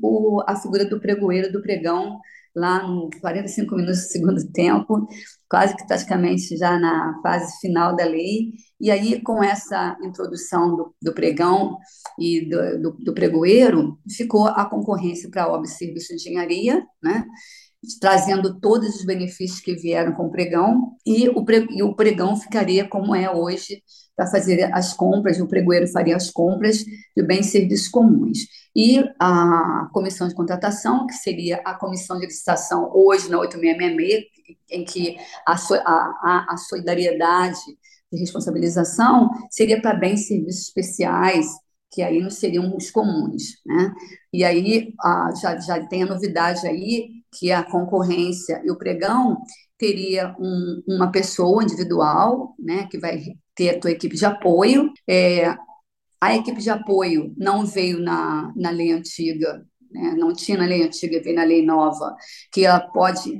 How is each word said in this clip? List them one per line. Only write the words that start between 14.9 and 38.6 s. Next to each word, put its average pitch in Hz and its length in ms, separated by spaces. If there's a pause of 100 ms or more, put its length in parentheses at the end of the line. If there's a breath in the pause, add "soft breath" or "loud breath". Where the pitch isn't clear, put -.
para 175 180
obras 160 220
e - 80
serviços 165 300
de 170 200
engenharia, 180 560 (180)
né? 208 220 (760 loud breath)
Trazendo 190 600
todos 214 360
os 185 80
benefícios 180 560
que 175 140
vieram 165 380
com 170 140
o 160 40
pregão, 185 640 (140)
e 226 240
o 233 140
pre-, 220 260
e 190 120
o 202 120
pregão 202 420
ficaria 196 500
como 202 280
é 185 200
hoje, 175 480 (320 soft breath)
para 180 120
fazer 185 380 (100)
as 180 180
compras, 185 480
o 175 80
pregoeiro 175 400
faria 170 260
as 180 160
compras 202 540 (320 loud breath)
de - 80
bens 190 220
e - 40
serviços 196 380
comuns. - 520 (360 loud breath)
E 240 260 (160)
a 170 720
comissão 190 380
de 175 60
contratação, 208 720
que - 80
seria 175 500
a 185 100
comissão 185 440
de 180 80
licitação 170 680
hoje 190 360
na 170 80
oito 175 200
meia 165 180
meia 170 200
meia, 196 260 (480)
em 175 140
que 175 320 (300 loud breath)
a 170 100
so-, - 180
a, - 60
a, 170 720
a 170 80
solidariedade 175 1000 (540 soft breath)
de 180 80
responsabilização 180 1080 (200 loud breath)